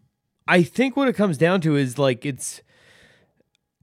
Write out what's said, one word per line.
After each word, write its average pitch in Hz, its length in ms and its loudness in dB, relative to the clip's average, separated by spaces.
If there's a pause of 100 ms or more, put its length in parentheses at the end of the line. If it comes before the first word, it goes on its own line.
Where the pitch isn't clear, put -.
(480)
I 175 140 6
think 247 340 -2
what 277 120 2
it 226 60 2
comes 190 220 -2
down 175 260 2
to 151 140 0
is, 131 220 -2
like, 135 260 0
it's, - 380 -10 (1200)